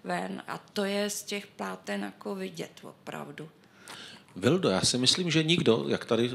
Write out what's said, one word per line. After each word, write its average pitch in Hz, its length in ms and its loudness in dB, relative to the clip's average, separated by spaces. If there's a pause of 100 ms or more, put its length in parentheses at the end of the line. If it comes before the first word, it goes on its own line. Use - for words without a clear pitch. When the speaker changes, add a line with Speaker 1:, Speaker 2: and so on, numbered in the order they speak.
Speaker 1:
ven 185 440 -4
a - 100 -6
to - 260 -4
je 202 260 0
z - 120 -6
těch 202 240 -8
pláten 196 560 -6
jako 196 320 -8
vidět 185 360 -8 (120)
opravdu. 147 640 -12 (880)
Speaker 2:
Vildo, 139 320 4
já 92 120 4
si - 180 4
myslím, 165 320 4
že 160 120 4
nikdo, 156 460 4
jak - 160 -2
tady 117 300 2